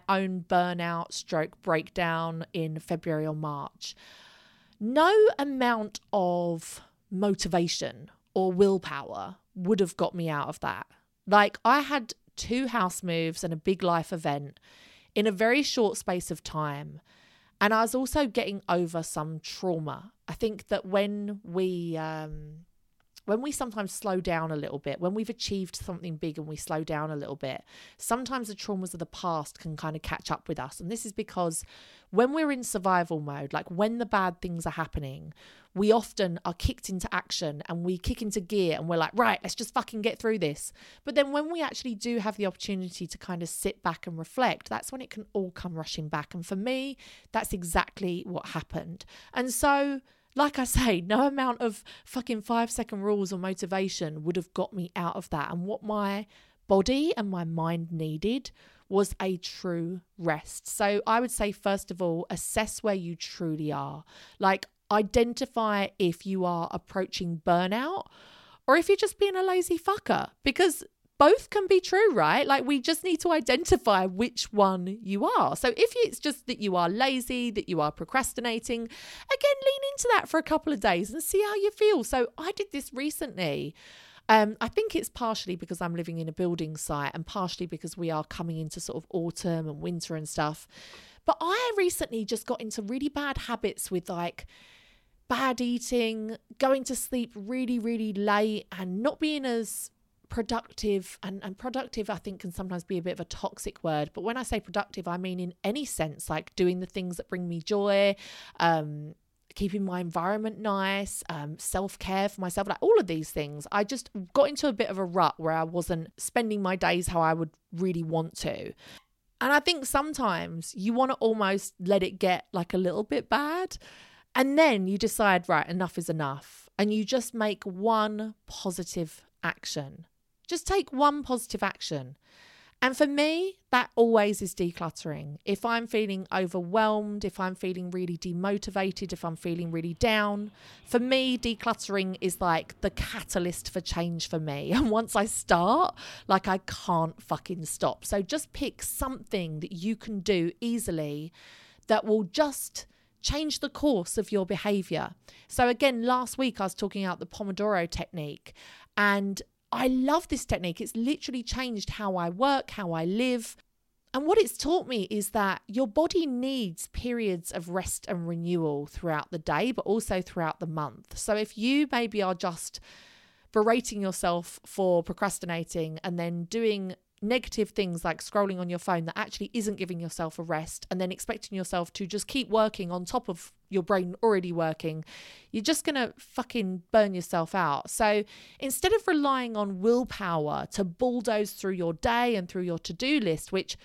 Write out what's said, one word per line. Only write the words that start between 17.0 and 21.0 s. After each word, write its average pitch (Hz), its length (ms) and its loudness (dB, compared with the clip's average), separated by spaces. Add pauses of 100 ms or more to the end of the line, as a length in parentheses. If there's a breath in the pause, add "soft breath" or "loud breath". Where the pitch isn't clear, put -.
And 208 100 6
I 220 120 4
was 226 100 -2
also 269 320 2
getting 202 420 -2
over 175 360 0
some 160 380 -6
trauma. 160 720 -4 (160)
I 160 60 -6
think 214 360 -4
that 196 180 -2
when 202 560 0